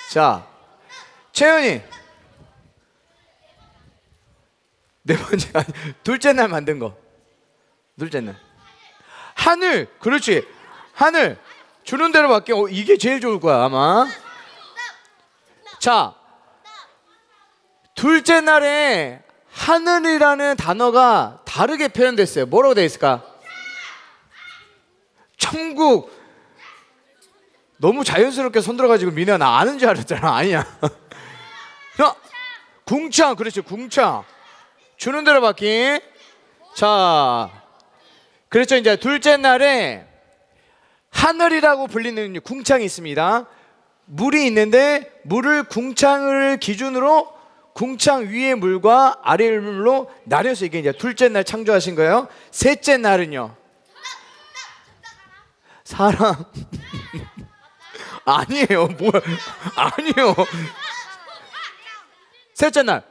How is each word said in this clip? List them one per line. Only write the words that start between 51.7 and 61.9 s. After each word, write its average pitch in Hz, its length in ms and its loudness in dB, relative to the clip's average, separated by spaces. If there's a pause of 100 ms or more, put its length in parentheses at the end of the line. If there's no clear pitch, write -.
거예요. 185 320 2 (220)
셋째 277 460 2
날은요? 165 580 -2 (2250)
사람. 196 600 0 (880)
<laughs> - 920 -20
아니에요. 190 600 0 (120)
뭐, 202 120 0 (640)
아니에요. 262 580 0 (2250)